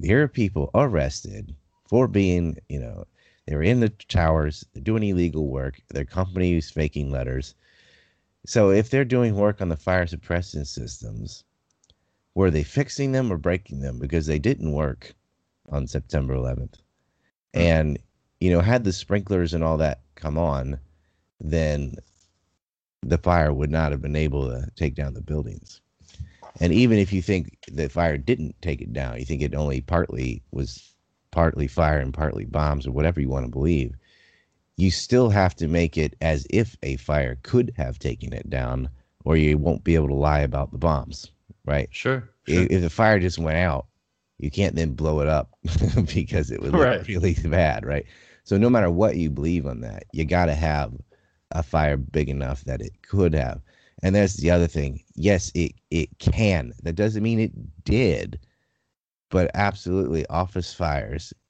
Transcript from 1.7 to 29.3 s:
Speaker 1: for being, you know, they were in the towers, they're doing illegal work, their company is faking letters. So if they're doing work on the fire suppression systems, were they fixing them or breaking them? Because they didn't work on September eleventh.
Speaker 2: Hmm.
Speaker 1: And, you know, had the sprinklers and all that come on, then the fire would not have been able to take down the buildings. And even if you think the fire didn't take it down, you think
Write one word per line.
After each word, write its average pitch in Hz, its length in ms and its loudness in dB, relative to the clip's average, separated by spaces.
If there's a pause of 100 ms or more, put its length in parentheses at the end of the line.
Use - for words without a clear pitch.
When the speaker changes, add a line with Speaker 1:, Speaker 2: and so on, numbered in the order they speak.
Speaker 1:
for 123 180 4
being, 90 520 2 (100)
you 69 100 -6
know, 87 280 -12 (400)
they 76 100 -4
were 73 60 0
in 120 180 4
the 113 80 4
towers, 80 760 0 (120)
they're - 80 -14
doing 110 200 0
illegal 87 440 0
work, 67 420 -6
their 69 160 -6
company 90 500 0
is 80 140 -2
faking 73 420 -4
letters. 65 440 -6 (920)
So 104 260 4
if 107 200 4
they're 135 160 2
doing 120 300 2
work 101 260 2
on 90 80 0
the 78 60 0
fire 92 300 0
suppression 82 600 -6
systems, - 760 -12 (920)
were 95 160 4
they 76 120 2
fixing 139 500 -2
them 127 200 0
or 85 60 -2
breaking 87 420 -4
them? 65 180 -8
Because 73 280 -2
they 76 120 0
didn't 78 340 0
work 71 420 -4 (560)
on 69 160 -2
September 67 480 -2
eleventh. 64 420 -4 (800)
Speaker 2:
Hmm. 85 60 0
Speaker 1:
And, 80 380 4 (420)
you 90 100 4
know, 87 100 6
had 117 240 4
the 95 80 2
sprinklers 92 640 -2
and 82 100 0
all 80 140 2
that 76 240 -2 (120)
come 76 220 -6
on, 69 420 -2 (640)
then 76 540 -2 (1080)
the 67 160 0
fire 80 380 2
would 71 160 -2
not 78 220 0
have 69 100 -4
been 73 120 -4
able 71 360 0
to 62 260 -8
take 73 180 -2
down 69 200 -6
the - 80 -12
buildings. - 580 -8 (800)
And 87 120 4
even 113 260 6
if 98 140 2
you 92 100 0
think 90 340 -2 (160)
the 71 160 -4
fire 82 300 0
didn't 71 420 -2
take 76 220 -4
it - 100 -10
down, 62 260 -6
you 64 60 -10
think 67 160 -4